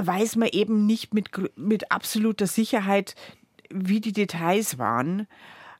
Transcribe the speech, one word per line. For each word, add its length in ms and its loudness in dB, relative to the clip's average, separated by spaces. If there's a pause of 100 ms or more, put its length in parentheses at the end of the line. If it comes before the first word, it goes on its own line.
weiß 360 0
man 120 2
eben 380 2
nicht 280 0
mit 180 -2
gr-, 220 -4
mit 380 -2
absoluter 560 0
Sicherheit, 640 0 (560)
wie 300 0
die 120 -4
Details 640 0
waren, 480 0 (540)